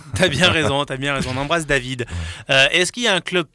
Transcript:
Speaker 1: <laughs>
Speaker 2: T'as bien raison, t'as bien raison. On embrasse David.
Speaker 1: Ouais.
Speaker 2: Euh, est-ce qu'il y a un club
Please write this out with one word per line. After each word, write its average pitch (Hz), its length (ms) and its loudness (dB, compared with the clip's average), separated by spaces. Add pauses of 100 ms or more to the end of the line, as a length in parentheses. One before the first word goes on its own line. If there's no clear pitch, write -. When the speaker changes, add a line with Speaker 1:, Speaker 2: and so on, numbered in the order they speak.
Speaker 1:
<laughs> - 160 -12
Speaker 2:
T'as 185 80 4
bien 165 220 2
raison, 147 340 0
t'as 139 140 -8
bien 139 160 -2
raison. 131 200 -4
On 127 40 -4
embrasse 151 280 -2
David. 131 360 -2
Speaker 1:
Ouais. 87 540 -6
Speaker 2:
Euh, 135 160 6
est-ce 170 200 2
qu'il 240 120 -8
y 233 40 2
a 208 80 4
un 175 60 0
club 180 340 -2